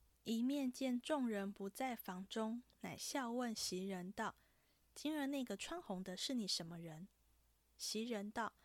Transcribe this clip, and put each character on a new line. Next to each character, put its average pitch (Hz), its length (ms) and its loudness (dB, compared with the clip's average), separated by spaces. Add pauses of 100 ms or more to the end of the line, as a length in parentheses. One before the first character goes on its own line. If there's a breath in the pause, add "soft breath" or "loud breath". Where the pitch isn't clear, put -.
(240)
一 226 160 4
面 262 320 4
见 254 260 2
众 269 300 2
人 202 240 2
不 196 160 -4
在 254 260 0
房 190 320 -6
中， 220 360 0 (180)
乃 175 160 -6
笑 247 340 -2
问 240 240 2
袭 190 340 -2
人 185 220 -2
道 214 260 -2 (580 soft breath)
：“今 311 200 0
儿 285 120 2
那 277 180 2
个 202 120 -2
穿 339 260 -4
红 185 200 -2
的 185 140 -4
是 - 160 0
你 220 160 2
什 - 160 2
么 170 140 -8
人？” 165 300 -10 (680)
袭 - 280 -2
人 214 260 -2
道 220 240 -2 (100)